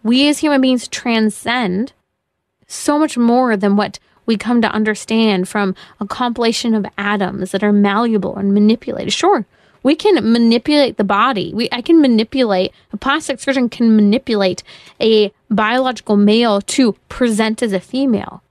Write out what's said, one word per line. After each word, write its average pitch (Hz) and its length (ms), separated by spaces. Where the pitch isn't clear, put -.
We 254 280
as 294 80
human 294 240
beings 254 260
transcend 226 1040
so - 320
much 302 200
more 240 360
than 202 220
what 202 220
we 220 140
come 233 240
to 220 100
understand 214 720
from 196 280
a 202 60
compilation 233 680
of 208 120
atoms 202 540
that 196 120
are 208 80
malleable 208 680
and 196 180
manipulated. 214 580
Sure, 339 320
we 277 120
can 311 380
manipulate 240 640
the 208 80
body. 208 480
We, 226 180
I 240 120
can 330 180
manipulate, 226 720
a - 20
plastic 277 420
surgeon 262 300
can 226 260
manipulate 208 680
a 214 320
biological 226 680
male 208 460
to 240 340
present 220 520
as 214 120
a 190 40
female. 254 720